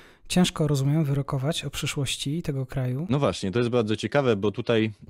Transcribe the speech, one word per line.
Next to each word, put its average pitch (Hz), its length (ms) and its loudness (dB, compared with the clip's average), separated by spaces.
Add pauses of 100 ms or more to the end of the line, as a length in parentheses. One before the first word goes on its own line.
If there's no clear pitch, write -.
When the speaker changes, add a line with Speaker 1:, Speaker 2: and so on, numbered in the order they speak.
(280)
Speaker 1:
ciężko, 175 400 2
rozumiem, 143 360 2
wyrokować 139 640 -2
o 143 40 -8
przyszłości 147 720 -4
tego 135 240 -4
kraju? 131 440 -4
Speaker 2:
No 139 100 2
właśnie, 98 320 2
to 117 80 0
jest 120 120 2
bardzo 110 240 2
ciekawe, 120 400 2
bo 101 160 0
tutaj 110 400 0 (180)